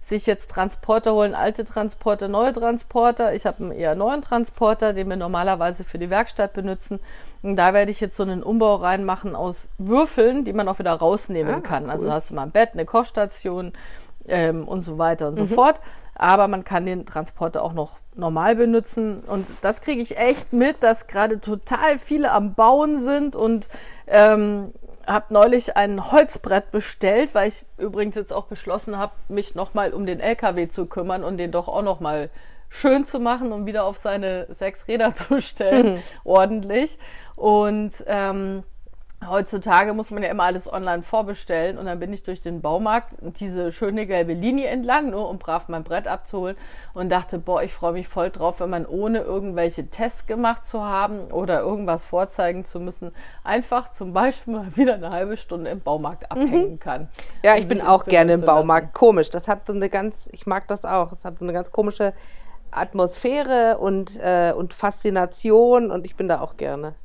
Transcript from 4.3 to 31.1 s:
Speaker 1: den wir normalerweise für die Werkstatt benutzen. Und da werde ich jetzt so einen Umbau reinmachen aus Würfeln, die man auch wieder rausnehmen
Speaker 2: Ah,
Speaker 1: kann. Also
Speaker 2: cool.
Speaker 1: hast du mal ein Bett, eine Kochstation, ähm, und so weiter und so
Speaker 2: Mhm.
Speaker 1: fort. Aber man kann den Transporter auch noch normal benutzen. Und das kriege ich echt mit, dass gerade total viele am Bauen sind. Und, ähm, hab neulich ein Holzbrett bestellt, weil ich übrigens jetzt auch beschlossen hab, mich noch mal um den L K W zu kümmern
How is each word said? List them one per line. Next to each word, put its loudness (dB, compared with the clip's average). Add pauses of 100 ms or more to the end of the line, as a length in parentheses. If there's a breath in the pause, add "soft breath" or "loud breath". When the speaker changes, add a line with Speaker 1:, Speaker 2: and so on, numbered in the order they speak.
Speaker 1:
den -4
wir -4
normalerweise 0
für -8
die -4
Werkstatt 0
benutzen. -6 (440 loud breath)
Und -2
da 6
werde 4
ich -8
jetzt -6
so -2
einen -2
Umbau 4
reinmachen -2
aus -6
Würfeln, 4
die -6
man 0
auch -4
wieder 0
rausnehmen 0
Speaker 2:
Ah, -2
Speaker 1:
kann. -4
Also -4
Speaker 2:
cool. 0
Speaker 1:
hast -4
du -10
mal -4
ein -6
Bett, 6
eine -4
Kochstation, -2 (540 loud breath)
ähm, 0
und -4
so -8
weiter 2
und -6
so 0
Speaker 2:
Mhm. -2
Speaker 1:
fort. 6 (360 loud breath)
Aber 6
man -2
kann -2
den -4
Transporter -4
auch -2
noch -6 (160)
normal 2
benutzen. 0
Und -4 (140)
das 0
kriege -2
ich -6
echt 2
mit, 2
dass 4
gerade 0
total 0
viele 0
am 2
Bauen 6
sind. 0
Und, 0 (380 loud breath)
ähm, 6 (320)
hab -2
neulich 6
ein 0
Holzbrett 4
bestellt, 0
weil 4
ich -10 (140)
übrigens -4
jetzt -8
auch -4
beschlossen -6
hab, -4 (160)
mich -4
noch -6
mal 0
um -4
den -4
L 0
K 0
W 0
zu -6
kümmern -4